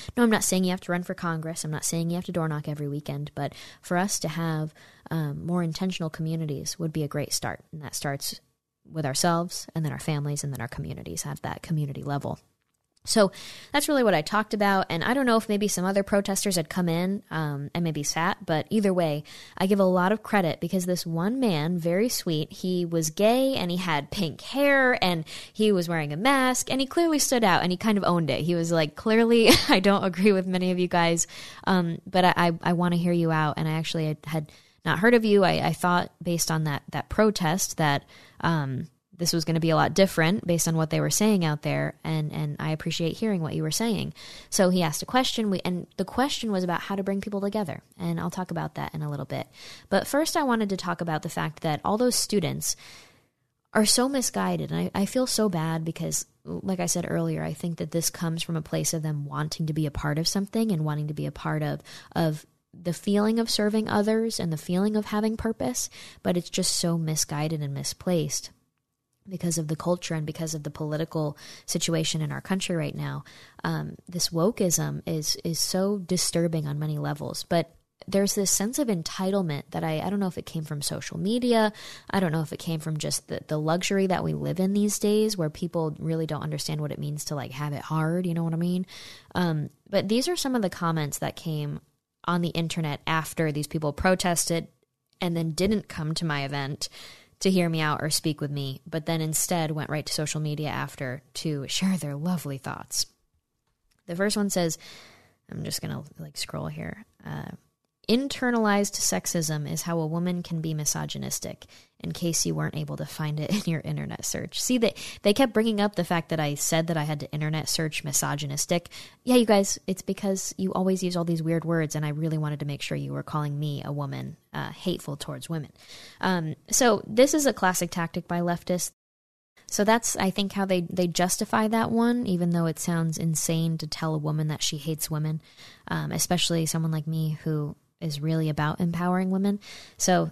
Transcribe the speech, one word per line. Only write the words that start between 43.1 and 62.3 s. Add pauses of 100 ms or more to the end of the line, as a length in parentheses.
hearing
what
you
were
saying. (360)
So
he
asked
a
question,
we,
and (100)
the
question
was
about
how
to
bring
people
together, (140)
and
I'll
talk
about
that
in
a
little
bit. (440)
But
first,
I
wanted
to
talk
about
the
fact
that
all
those
students (1000)
are
so
misguided,
and
I,
I
feel
so
bad
because, (180)
like
I
said
earlier,
I
think
that
this
comes
from
a
place
of
them
wanting
to
be
a
part
of
something
and
wanting
to
be
a
part
of, (360)
of (300)